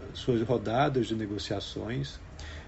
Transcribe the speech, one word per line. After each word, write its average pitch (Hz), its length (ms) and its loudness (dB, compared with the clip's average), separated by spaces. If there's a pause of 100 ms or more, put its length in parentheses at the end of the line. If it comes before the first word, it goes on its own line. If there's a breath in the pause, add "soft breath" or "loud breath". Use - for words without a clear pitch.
(140)
suas 117 280 2
rodadas 120 680 4
de 110 80 0
negociações 107 1040 -4 (480 loud breath)